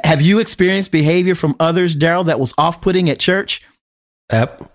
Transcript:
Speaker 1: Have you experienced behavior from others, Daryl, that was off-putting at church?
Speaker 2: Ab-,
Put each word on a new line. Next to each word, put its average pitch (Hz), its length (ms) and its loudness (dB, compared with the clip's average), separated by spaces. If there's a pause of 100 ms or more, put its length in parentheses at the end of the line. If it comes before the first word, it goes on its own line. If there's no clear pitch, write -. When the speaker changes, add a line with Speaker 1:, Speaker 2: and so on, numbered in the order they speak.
Speaker 1:
Have 156 180 2
you 196 180 4
experienced 190 520 -2
behavior 170 440 2
from 151 240 -2
others, 170 360 0
Daryl, 170 300 0
that 156 140 0
was 131 180 -4
off-putting 170 520 0
at 135 100 -2
church? - 420 -2 (680)
Speaker 2:
Ab-, - 440 -2